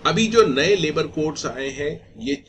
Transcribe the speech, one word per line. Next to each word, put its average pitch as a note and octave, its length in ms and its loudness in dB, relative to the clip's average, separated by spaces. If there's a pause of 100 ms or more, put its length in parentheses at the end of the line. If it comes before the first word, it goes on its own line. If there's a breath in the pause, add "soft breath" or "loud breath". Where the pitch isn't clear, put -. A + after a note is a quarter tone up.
अभी E3+ 200 2
जो G#3+ 200 4
नए D3+ 300 2
labor D#3 320 0
codes D#3 380 -4
आए C3+ 240 -8
हैं D3 500 -8
ये C3 140 -4 (140)